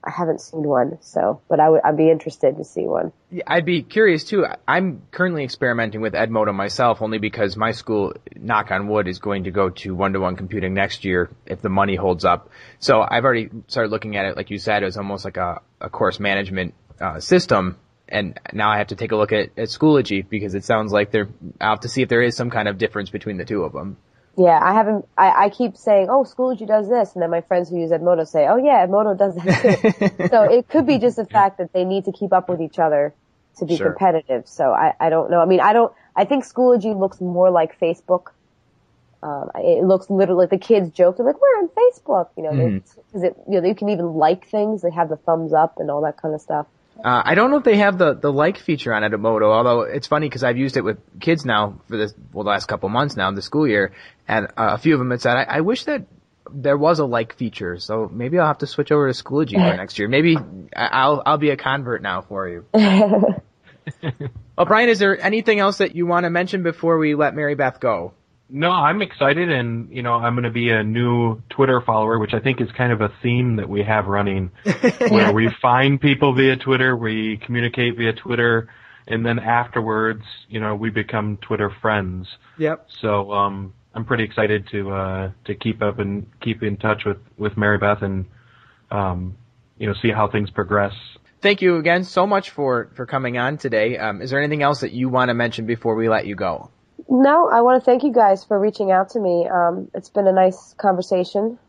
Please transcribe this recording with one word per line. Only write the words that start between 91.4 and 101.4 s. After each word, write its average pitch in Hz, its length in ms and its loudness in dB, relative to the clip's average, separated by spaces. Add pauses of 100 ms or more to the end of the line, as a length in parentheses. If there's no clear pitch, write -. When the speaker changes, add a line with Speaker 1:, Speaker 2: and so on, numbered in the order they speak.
Speaker 2:
Thank 202 200 0
you 180 160 2
again 170 260 2
so 185 240 0
much 196 220 -2
for, 127 460 -2
for 123 100 -8
coming 127 320 -4
on 135 200 -2
today. 113 400 0
Um, 101 240 -6
is 127 80 -10
there 135 100 0
anything 147 220 -2
else 143 200 0
that 123 100 -6
you 127 160 -4
wanna 127 260 2
mention 117 320 -2
before 113 300 -2
we 113 140 0
let 110 180 2
you 101 80 -8
go? 90 340 -6 (400)
Speaker 1:
No, 277 400 4
I 233 120 4
wanna 247 200 4
thank 247 220 2
you 277 100 0
guys 202 320 4
for 208 120 0
reaching 202 340 0
out 190 180 2
to 233 100 -6
me. 175 280 0
Um, 180 460 -2
it's - 160 -12
been 202 180 0
a 190 40 4
nice 185 460 2
conversation 196 800 -2 (120)